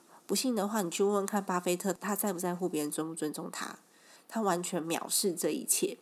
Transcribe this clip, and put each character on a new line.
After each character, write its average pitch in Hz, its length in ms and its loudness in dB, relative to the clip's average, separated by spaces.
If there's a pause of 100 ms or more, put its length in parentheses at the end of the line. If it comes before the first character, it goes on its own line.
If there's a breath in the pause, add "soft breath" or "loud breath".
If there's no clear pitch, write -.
(260 loud breath)
不 - 100 -2
信 254 180 2
的 202 140 2
话， 214 140 0
你 170 80 0
去 202 120 2
问 202 120 6
问 196 100 2
看 202 180 0
巴 185 160 0
菲 180 160 2
特， 175 200 0
他 202 200 -4
在 208 160 0
不 170 80 -2
在 180 160 0
乎 180 140 0
别 151 140 -2
人 147 80 -2
尊 156 180 -4
不 160 60 -8
尊 156 180 -4
重 165 180 -8
他？ - 280 -8 (500 loud breath)
他 220 140 -2
完 180 200 2
全 175 220 -2
藐 165 240 -2
视 - 240 2
这 165 160 0
一 151 160 -2
切。 - 380 2